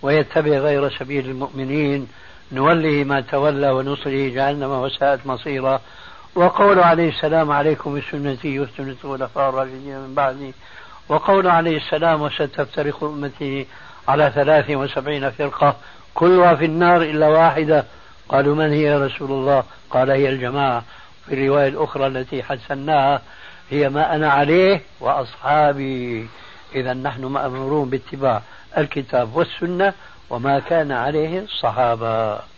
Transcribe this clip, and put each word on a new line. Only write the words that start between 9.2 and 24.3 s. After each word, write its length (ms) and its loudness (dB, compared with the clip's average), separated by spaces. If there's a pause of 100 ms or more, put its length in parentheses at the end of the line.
الراشدين 500 -6
من 160 -14
بعدي". 400 -4 (540)
وقول 380 2
عليه 300 2
السلام: 460 0
"وستفترق 840 -4
أمتي 600 -8 (420)
على 260 2
ثلاث 360 4
وسبعين 600 -4
فرقة 460 0 (380)
كلها 400 6
في 100 0
النار 380 4
إلا 260 2
واحدة". 560 4 (440)
قالوا: 260 2
"من 160 2
هي 120 2
يا 240 2
رسول 240 -8
الله؟" 340 2 (260)
قال: 200 2
"هي 180 2
الجماعة". 540 -2 (440)
في 80 -4
الرواية 340 2
الأخرى 380 -2
التي 360 -6
حسناها: 800 -2 (480)
"هي 180 0
ما 260 0
أنا 160 0